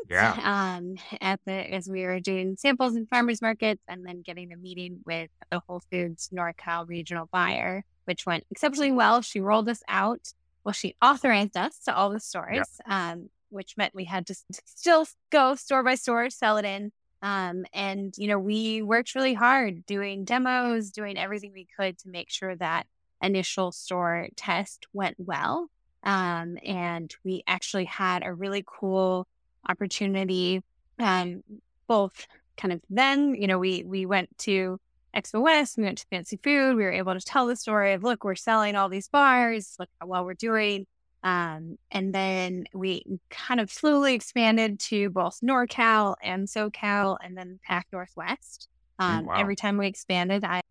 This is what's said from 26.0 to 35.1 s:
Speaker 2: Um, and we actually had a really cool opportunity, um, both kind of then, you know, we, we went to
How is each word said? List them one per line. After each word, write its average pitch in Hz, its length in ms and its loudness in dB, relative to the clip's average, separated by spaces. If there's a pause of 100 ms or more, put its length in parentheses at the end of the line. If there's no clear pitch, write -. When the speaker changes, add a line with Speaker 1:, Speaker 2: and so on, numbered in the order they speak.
Speaker 2:
Um, 175 640 -2
and 170 480 -6 (120)
we 185 220 -4
actually 185 380 -2
had 180 400 0
a 185 80 -6
really 196 340 -4
cool 185 600 0 (420)
opportunity, 190 920 0 (360)
um, 185 440 0 (460)
both 202 380 2 (300)
kind 185 160 -2
of 170 160 -4
then, 269 460 4
you 202 120 0
know, 185 120 4
we, 185 260 0
we 185 220 -4
went 185 320 0
to 190 400 0 (360)